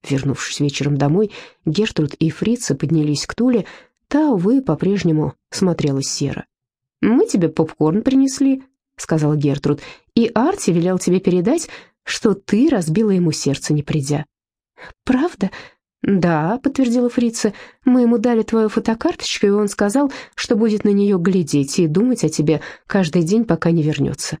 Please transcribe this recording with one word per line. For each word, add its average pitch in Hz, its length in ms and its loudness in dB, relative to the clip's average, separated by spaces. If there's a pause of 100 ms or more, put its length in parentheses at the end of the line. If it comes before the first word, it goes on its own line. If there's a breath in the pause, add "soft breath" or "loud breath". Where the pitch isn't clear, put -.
Вернувшись 135 520 -4
вечером 143 380 -2
домой, 160 340 0 (340 loud breath)
Гертруд 160 500 -2
и 160 140 0
Фрица 214 460 -2
поднялись 151 500 -2
к - 100 -12
Туле, 233 300 2 (420 loud breath)
та, 294 240 2
увы, 220 300 2
по-прежнему 160 760 0 (140)
смотрела 151 540 0
серо. - 420 -6 (540)
"Мы 254 260 4
тебе 175 220 0
попкорн 156 540 0
принесли", — 269 600 0 (340)
сказала 151 400 0
Гертруд, 143 420 0 (340 loud breath)
"и 233 200 2
Арти 285 380 0
велел 175 280 0
тебе 180 200 2
передать, 185 500 0 (340 loud breath)
что - 300 0
ты 214 360 2
разбила 202 420 0
ему 175 200 2
сердце, 143 420 -2
не 147 100 0
придя". 147 420 -4 (800 loud breath)
"Правда?" 262 460 0 (500 loud breath)
"Да", — 175 640 0
подтвердила 247 460 0
Фрица, 233 440 -2 (320 loud breath)
"мы 254 160 4
ему 240 160 4
дали 226 240 2
твою 220 280 0
фотокарточку, - 760 -2
и 202 60 4
он 208 180 2
сказал, 254 420 0 (240 loud breath)
что - 200 -2
будет 214 280 0
на 214 60 2
неё 202 280 2
глядеть 165 640 0
и 170 80 4
думать 220 360 0
о 156 60 2
тебе 156 320 0 (260 loud breath)
каждый 175 360 2
день, 214 220 2
пока 165 260 0
не 165 120 2
вернётся". 143 580 -4